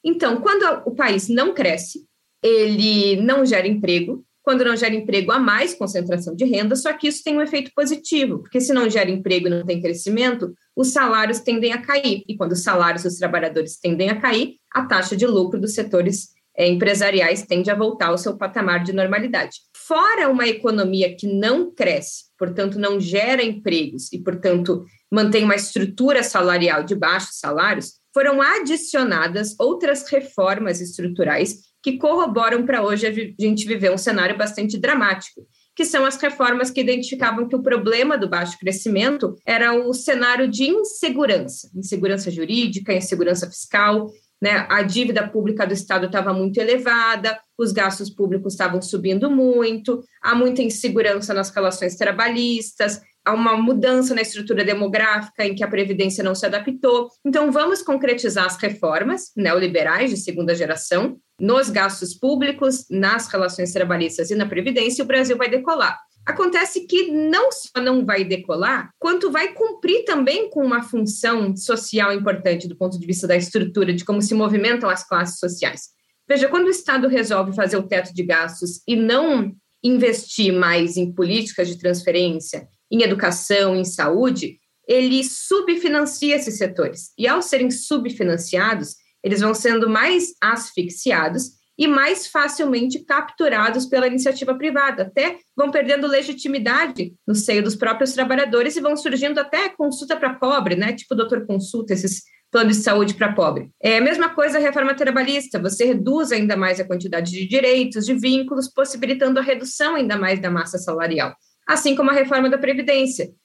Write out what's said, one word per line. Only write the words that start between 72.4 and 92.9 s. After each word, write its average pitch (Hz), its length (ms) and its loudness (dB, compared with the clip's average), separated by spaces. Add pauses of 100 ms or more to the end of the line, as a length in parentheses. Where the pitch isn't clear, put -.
do 170 100 -10
ponto 185 220 -4
de 165 80 -8
vista 180 200 -2
da 175 100 4
estrutura, 180 560 0
de 175 120 -4
como 208 180 0
se 214 120 0
movimentam 214 540 2
as 180 180 -4
classes 175 320 -2
sociais. 175 440 -4 (460)
Veja, 269 200 4
quando 349 180 2
o 381 40 4
Estado 269 360 0
resolve 208 480 0
fazer 202 220 0
o 190 60 0
teto 180 320 -2
de 180 80 -4
gastos 175 640 -2
e 233 80 0
não 233 560 2 (320)
investir 226 680 2
mais 175 440 2
em 175 160 -2
políticas 185 560 -2
de 175 100 -8
transferência, 175 880 -2 (240)
em 226 120 2
educação, 196 720 2
em 185 80 0
saúde, 180 760 0 (300)
ele 254 340 4
subfinancia 302 1120 0
esses 226 220 -2
setores. 180 600 -4
E 233 100 0
ao 339 140 2
serem 254 280 0
subfinanciados, 190 1300 -2 (260)
eles 196 180 0
vão 214 140 2
sendo 226 340 2
mais 330 520 2
asfixiados 190 1160 -2 (200)
e 302 120 2
mais 294 400 2
facilmente 269 760 0